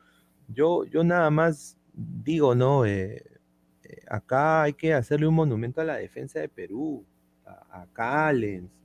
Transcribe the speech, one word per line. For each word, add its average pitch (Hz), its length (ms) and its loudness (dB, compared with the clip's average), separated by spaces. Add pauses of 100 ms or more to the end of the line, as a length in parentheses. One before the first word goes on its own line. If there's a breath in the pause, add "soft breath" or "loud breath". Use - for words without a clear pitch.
(460)
yo, 151 380 0
yo 160 180 0
nada 170 260 2
más 156 480 0 (160)
digo, 123 640 0
¿no? 131 300 4
Eh, 101 360 -2 (640)
eh, - 240 -20
acá 151 560 0
hay 147 100 0
que 160 200 -2
hacerle 147 340 0
un 160 80 4
monumento 127 460 0
a - 20 -2
la 156 140 -4
defensa - 420 -10
de 151 80 -6
Perú, 110 560 -10 (420)
a, 92 360 -20
a 85 100 -20
Callens, 117 800 -2 (140)